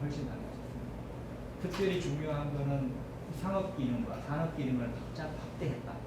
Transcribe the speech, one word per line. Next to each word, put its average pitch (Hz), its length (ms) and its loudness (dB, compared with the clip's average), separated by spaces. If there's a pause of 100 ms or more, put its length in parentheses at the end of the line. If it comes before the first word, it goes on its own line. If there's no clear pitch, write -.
훨씬 143 240 0
달라졌습니다. - 540 -6 (840)
특별히 185 400 4
중요한 147 560 2
거는 139 340 4 (500)
상업 190 340 2
기능과 120 500 2
산업 151 300 2
기능을 127 380 2
각자 - 320 -4
확대했다. - 680 -2 (140)